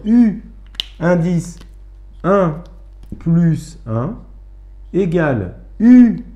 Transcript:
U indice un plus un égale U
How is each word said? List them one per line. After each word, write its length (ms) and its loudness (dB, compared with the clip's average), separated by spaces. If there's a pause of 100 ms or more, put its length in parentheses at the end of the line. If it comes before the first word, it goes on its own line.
U 380 2 (580)
indice 580 -2 (680)
un 320 0 (640)
plus 680 -2
un 300 -6 (760)
égale 640 -2 (240)
U 460 6 (120)